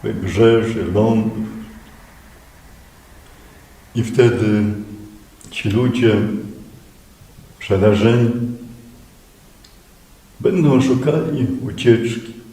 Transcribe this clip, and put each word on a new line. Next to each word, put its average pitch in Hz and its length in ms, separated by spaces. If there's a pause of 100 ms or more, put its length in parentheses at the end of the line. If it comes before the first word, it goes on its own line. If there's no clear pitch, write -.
wybrzeży, 110 880
lądów. 110 560 (2500)
I 117 80
wtedy 107 600 (880)
ci - 180
ludzie 117 460 (1400)
przerażeni 107 720 (2000)
będą 143 420
szukali 135 680 (200)
ucieczki. 117 680 (200)